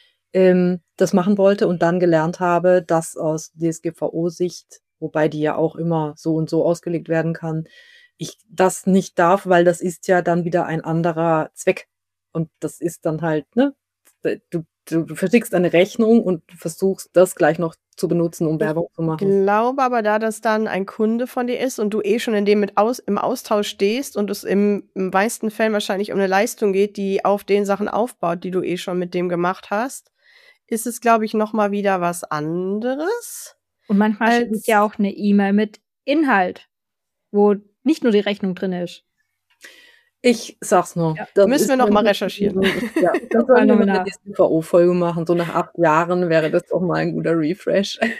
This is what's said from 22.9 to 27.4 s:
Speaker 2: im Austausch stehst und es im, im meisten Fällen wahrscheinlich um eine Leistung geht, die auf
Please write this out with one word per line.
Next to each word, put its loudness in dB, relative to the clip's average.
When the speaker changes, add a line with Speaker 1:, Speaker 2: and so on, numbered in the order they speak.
Speaker 2:
im -4
Austausch -2
stehst -2
und -2
es -8
im, 0
im -4
meisten -2
Fällen -2
wahrscheinlich -4
um -2
eine 2
Leistung 0
geht, 0
die -2
auf -2